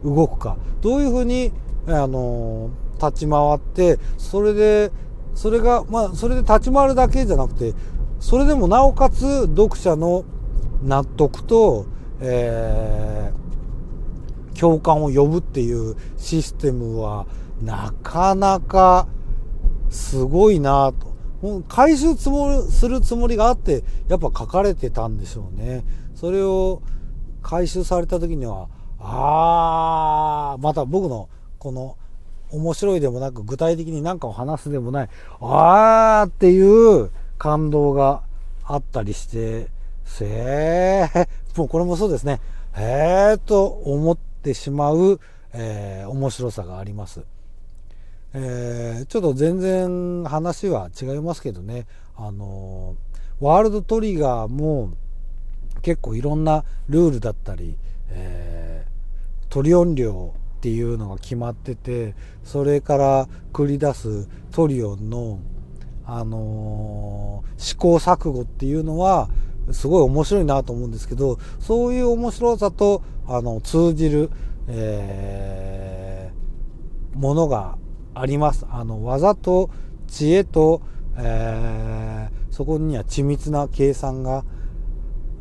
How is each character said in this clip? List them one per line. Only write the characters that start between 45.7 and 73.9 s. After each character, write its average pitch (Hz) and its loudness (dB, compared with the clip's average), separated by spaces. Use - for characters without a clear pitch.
ー、 139 -10
面 135 -2
白 123 -6
さ 101 -10
が 90 -12
あ 98 -10
り 101 -10
ま 104 -10
す。 - -14
え 120 -6
ー、 139 -12
ち - -6
ょ - -2
っ - -2
と 151 2
全 165 0
然 180 -2
話 160 -4
は 104 -4
違 131 -8
い 147 -6
ま 165 -4
す - -14
け 131 -6
ど 87 -12
ね。 117 -10
あ 107 -10
の 95 -8
ー、 - -2
ワ 160 6
ー 220 6
ル 220 2
ド 202 -2
ト 220 0
リ 214 0
ガ 123 0
ー - -4
も 135 -2
結 170 -2
構 110 -4
い 117 -4
ろ 147 -2
ん 156 0
な 156 2
ル 165 4
ー - 2
ル 123 -2
だ 113 -4
っ 104 -4
た - -8
り、 85 -6
え 87 -6
ー、 - -6
ト 139 0
リ 160 6
オ 175 6
ン 170 2
量 104 -2
っ - -8
て 123 -4
い 113 -2
う 117 -2
の 107 -6
が 95 -10
決 - -8
ま 120 -6
っ 117 -8
て - -10
て、 117 -8
そ 143 -4
れ 143 2
か 143 0
ら 135 4
繰 147 0
り 143 0
出 143 0
す 104 -8
ト 165 2
リ 131 -2
オ 104 -4
ン 107 -8
の、 113 -6
あ 117 -8
の 107 -6
ー、 - -12
試 - -6
行 170 4
錯 165 0
誤 127 -4
っ - -8
て - -8
い 135 -2
う 156 -2
の 156 -4
は 180 2
す - -2
ご 175 4
い - 8
面 135 2
白 202 2
い 175 2
な 139 2
と 123 -8
思 120 -6
う 120 -6
ん - -8
で 110 -8
す - -8
け 123 -6
ど、 127 -2
そ 240 0
う 247 -2
い 254 0
う 247 2
面 233 0
白 240 0
さ 202 0
と、 202 2
あ 123 -2
の、 117 -4
通 165 2